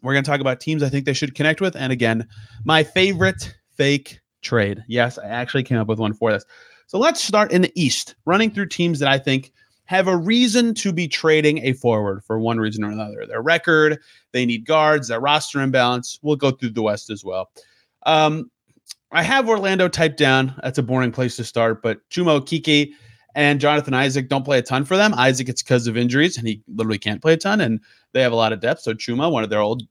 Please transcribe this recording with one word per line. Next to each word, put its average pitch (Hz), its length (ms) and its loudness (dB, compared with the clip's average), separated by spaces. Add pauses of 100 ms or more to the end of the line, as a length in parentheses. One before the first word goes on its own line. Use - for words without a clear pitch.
We're 131 120 -2
gonna 139 100 2
talk 143 160 0
about 131 180 -2
teams 156 240 -2
I 139 60 0
think 135 160 -4
they 139 80 -2
should 135 220 -4
connect 156 260 0
with. 185 160 -2
And 131 160 -4
again, 117 340 0 (380)
my 160 180 4
favorite 190 720 0 (220)
fake 139 440 -2 (200)
trade. 104 480 -2
Yes, 120 300 0
I 107 80 -16
actually 123 380 -4
came 123 140 0
up 110 80 0
with 107 120 -2
one 107 160 -2
for 113 180 -2
this. 101 140 -4 (400)
So - 120 -6
let's 320 240 0
start 208 300 0
in 185 80 4
the 185 140 2
East, - 400 -2 (100)
running 208 260 2
through 202 180 -6
teams 170 320 -2
that 139 80 0
I 135 100 4
think 131 340 -2 (340)
have 185 220 0
a 185 80 2
reason 233 580 2
to 196 180 -4
be 170 140 -2
trading 151 520 2
a 127 160 -2
forward 104 500 -2
for 113 140 -4
one 113 200 0
reason 107 260 -2
or 104 60 -6
another. 107 360 -10
Their 110 160 -8
record, 156 560 2 (340)
they 127 140 0
need 117 180 -2
guards, 151 440 2
their 113 120 -2
roster 143 400 -2
imbalance. 123 600 0
We'll 147 140 0
go 139 140 2
through 127 200 -6
the 110 120 -4
West 104 280 -4
as 101 120 -10
well. 95 280 -8 (560)
Um, 156 440 0 (640)
I 170 100 2
have 240 260 0
Orlando 190 400 2
typed 160 280 0
down. 131 460 2
That's 131 160 -4
a 139 40 0
boring 127 300 0
place 127 240 -4
to 120 80 -6
start, 113 380 0
but 113 160 -2 (120)
Chuma 165 300 2
Okeke 147 520 0 (420)
and 147 260 2
Jonathan 143 340 0
Isaac 131 340 0
don't 139 160 -2
play 139 140 2
a 120 40 0
ton 131 220 -2
for 185 120 0
them. 208 180 4
Isaac, 131 340 2
it's 123 140 -6
'cause 123 240 2
of 113 100 -4
injuries, 127 420 0
and 117 80 -6
he 107 220 -4
literally 110 300 -2
can't 107 220 -4
play 160 120 4
a 165 40 4
ton, 196 240 0
and 113 200 0 (320)
they 131 100 2
have 123 100 2
a 117 40 0
lot 113 160 2
of 104 80 -6
depth. 120 200 -2
So 113 140 -4
Chuma, 123 360 -2
one 120 140 0
of 104 60 -6
their 107 100 0
old 110 300 -2